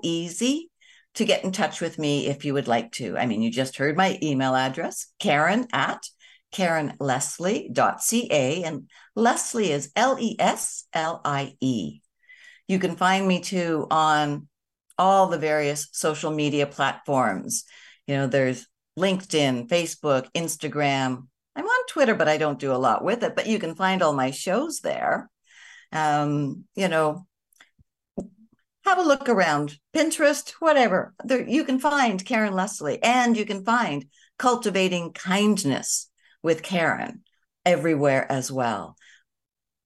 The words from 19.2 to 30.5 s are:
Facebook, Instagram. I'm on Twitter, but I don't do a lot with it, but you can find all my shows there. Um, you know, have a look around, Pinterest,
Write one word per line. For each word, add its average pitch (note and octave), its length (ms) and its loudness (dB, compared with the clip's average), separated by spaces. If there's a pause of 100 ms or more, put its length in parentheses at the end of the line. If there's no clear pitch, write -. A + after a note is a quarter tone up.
Facebook, D3+ 680 0
Instagram. C3+ 880 -2 (300)
I'm E4 100 -6
on B4 220 0
Twitter, B3 260 2
but D#3 140 2
I D3+ 80 4
don't D3+ 240 -2
do C#3 120 -2
a B2+ 60 0
lot B2 240 2
with G#3+ 220 -2
it, D#3+ 100 -4
but - 140 -2
you G#3+ 100 0
can E3 160 -6
find F#3+ 280 0
all D#3 100 4
my C3+ 180 0
shows B3 500 -2
there. - 480 -2 (680)
Um, D3 680 0 (100)
you F#3+ 140 0
know, D#3+ 380 0 (1600)
have F#4+ 100 4
a F#4 60 2
look C#4 260 2
around, D3+ 480 2 (180)
Pinterest, D4+ 640 2